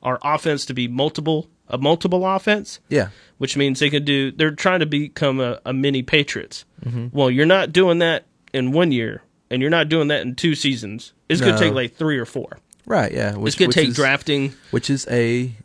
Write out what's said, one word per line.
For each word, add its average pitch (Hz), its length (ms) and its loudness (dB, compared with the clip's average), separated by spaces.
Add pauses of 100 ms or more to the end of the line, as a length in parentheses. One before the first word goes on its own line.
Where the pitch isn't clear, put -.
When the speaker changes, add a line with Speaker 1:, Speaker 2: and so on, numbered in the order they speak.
Speaker 1:
our 127 180 -2
offense 147 460 -2
to 127 80 -8
be 120 120 -4
multiple, 151 600 -2 (200)
a 127 120 -4
multiple 170 480 2
offense." 202 520 -2 (100)
Speaker 2:
Yeah. 110 200 0 (300)
Speaker 1:
Which 135 180 -4
means 139 220 0
they 147 100 4
could 147 160 0
do, 139 260 0
they're 156 200 0
trying 180 300 0
to 156 40 2
become 147 540 -2
a, 120 260 -2
a 127 80 -4
mini 135 300 0
Patriots. - 640 -2 (200)
Speaker 2:
Mm-hmm. 120 260 -6
Speaker 1:
Well, 135 200 2
you're 139 160 4
not 180 260 4
doing 175 240 6
that 165 280 0 (280)
in 131 200 0
one 170 180 4
year, 113 320 -4 (260)
and 127 140 -2
you're 151 80 0
not 160 180 2
doing 156 200 2
that 143 120 0
in 123 140 -6
two 165 180 0
seasons. 110 600 -4 (140)
It's 156 140 0
gonna 113 120 6
Speaker 2:
No. 107 60 2
Speaker 1:
take, 107 140 2
like, 123 220 -4
three 151 240 -2
or 113 60 -4
four. - 340 -10 (260)
Speaker 2:
Right, 165 260 0
yeah. 107 240 -2
Which, 107 180 -2
Speaker 1:
It's - 60 -10
gonna 185 100 4
Speaker 2:
which 120 80 2
Speaker 1:
take 156 100 2
Speaker 2:
is, 120 80 -2
Speaker 1:
drafting. 139 580 0 (160)
Speaker 2:
which 135 220 -2
is 139 180 -2
a, 120 560 0